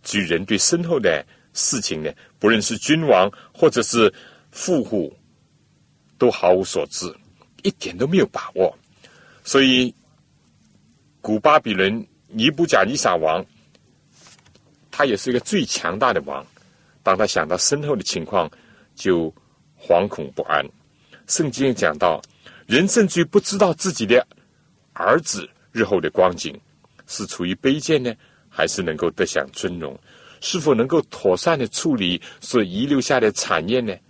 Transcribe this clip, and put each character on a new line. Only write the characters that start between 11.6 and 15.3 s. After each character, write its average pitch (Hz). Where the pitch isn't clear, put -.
伦 98
尼 110
布 160
甲 98
尼 120
撒 90
王， 80
他 147
也 113
是 -
一 123